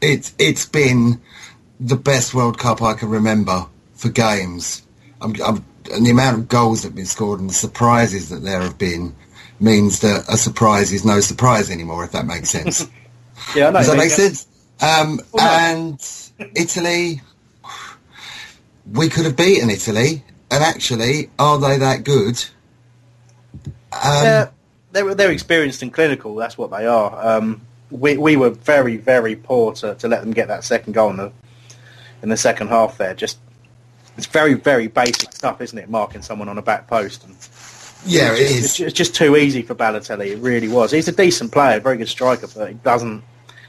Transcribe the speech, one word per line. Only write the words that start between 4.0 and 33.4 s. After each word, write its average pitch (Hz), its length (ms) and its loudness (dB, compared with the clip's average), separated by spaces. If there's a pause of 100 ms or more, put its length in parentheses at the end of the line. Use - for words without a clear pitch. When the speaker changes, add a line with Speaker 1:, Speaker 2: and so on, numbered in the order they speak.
Speaker 1:
games. 101 760 -2 (380)
I'm, 107 200 -6
I'm, 107 240 -2 (260)
and 113 140 0
the 120 60 4
amount 127 260 2
of 117 100 -6
goals 113 360 2
that 98 60 -10
have - 60 -16
been 92 100 -10
scored 101 360 -4
and 95 80 -6
the 92 40 -8
surprises 110 760 0
that 90 80 -12
there 92 240 -6
have 90 160 -6
been 87 360 -6 (460)
means 104 400 4
that 101 300 0
a - 80 0
surprise 101 560 2
is 98 100 -4
no 104 160 4
surprise 110 500 0
anymore, 85 360 -8
if - 80 -12
that 80 120 -6
makes 82 240 -8
sense. - 440 -4
Speaker 2:
<laughs> - 40 -20 (580)
Yeah, 143 120 4
I 156 40 2
know. 185 80 4
Speaker 1:
Does - 80 4
that 156 80 6
Speaker 2:
Yeah. 143 80 4
Speaker 1:
make 165 80 2
sense? 196 360 0 (340)
Um, 156 380 2 (140)
Speaker 2:
Well, 220 120 2
no. 165 360 2
Speaker 1:
and - 760 -14
Italy, 170 680 -2 (1700)
we 156 180 0
could 165 160 -2
have 139 120 -2
beaten 170 320 4
Italy, 120 540 0 (280)
and 143 120 2
actually, 143 680 0 (100)
are 147 180 4
they 139 200 2
that 135 260 0
good? 123 400 0 (1500)
Um, - 300 2
Speaker 2:
They're, 220 280 4 (400)
they're, 196 240 0
they're 190 160 4
experienced 151 500 0
and 123 120 -10
clinical, 135 420 0
that's 117 220 -6
what 113 140 -8
they 110 140 -4
are. 110 520 2
Um, 110 240 -4 (300)
we, 135 260 0
we 151 180 4
were 127 140 4
very, 123 480 2
very 113 380 2
poor 113 400 0
to, 104 200 -8
to - 120 -6
let 113 140 0
them 113 100 -6
get 110 180 -2
that 101 140 -6
second 110 300 -4
goal 107 180 2
in 92 60 -8
the, 98 140 -8 (920)
in 107 60 -4
the 110 80 -2
second 110 300 0
half 113 300 2
there. 92 160 -4
Just, - 240 -8 (800)